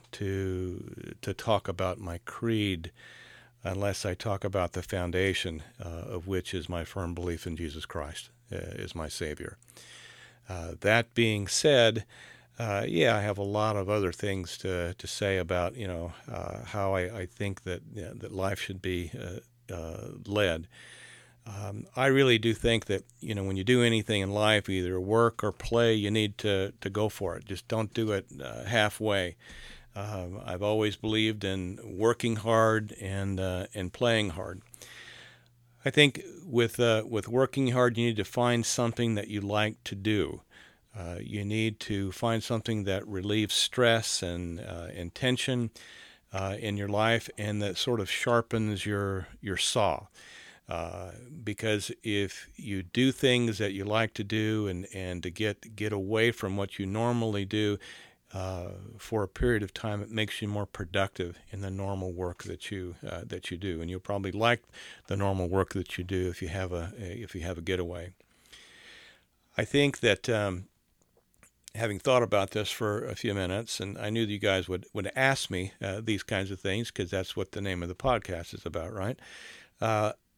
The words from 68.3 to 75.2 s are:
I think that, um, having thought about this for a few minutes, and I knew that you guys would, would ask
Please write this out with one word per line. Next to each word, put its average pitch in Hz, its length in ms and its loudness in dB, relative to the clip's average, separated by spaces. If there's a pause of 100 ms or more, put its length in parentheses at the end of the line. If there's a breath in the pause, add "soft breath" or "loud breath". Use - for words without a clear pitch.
I 120 80 0
think 143 340 2
that, 107 300 4
um, 101 380 0 (1080)
having 107 240 -2
thought 127 240 6
about 101 300 2
this 107 180 -2
for 107 340 -2
a 117 100 -6
few 101 200 -2
minutes, 98 460 -2
and 98 180 -6
I 104 100 -4
knew 113 160 0
that 104 80 -2
you 104 60 -2
guys 95 320 2
would, 90 240 -4
would 95 200 -2
ask 131 360 2